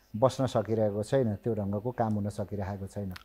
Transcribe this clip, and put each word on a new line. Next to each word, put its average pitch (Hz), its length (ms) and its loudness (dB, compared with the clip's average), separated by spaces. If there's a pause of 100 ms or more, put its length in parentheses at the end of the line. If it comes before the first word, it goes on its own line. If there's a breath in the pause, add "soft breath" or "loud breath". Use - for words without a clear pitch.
(160)
बस्न 123 320 4
सकिरहेको 107 560 2
छैन, 120 320 2
त्यो 113 200 -2
ढङ्गको 104 360 -2
काम 113 220 0
हुन 104 160 -2
सकिरहेको 98 580 -6
छैन। 98 260 -8 (120)